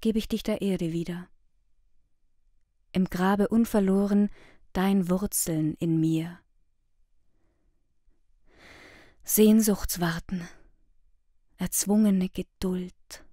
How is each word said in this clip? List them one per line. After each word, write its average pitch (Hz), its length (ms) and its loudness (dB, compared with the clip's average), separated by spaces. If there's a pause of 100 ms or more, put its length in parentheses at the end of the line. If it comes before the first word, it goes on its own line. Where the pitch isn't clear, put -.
geb 220 140 0
ich 220 120 -2
dich 214 160 -4
der 214 180 -2
Erde 185 300 -2
wieder. 175 360 -6 (1600)
Im 190 140 0
Grabe 190 420 0
unverloren 202 800 2 (440)
dein 190 360 0
Wurzeln 170 680 -2
in 165 240 0
mir. 160 400 -2 (2750)
Sehnsuchtswarten, 185 1200 2 (1080)
erzwungene 196 720 0
Geduld. - 1040 -10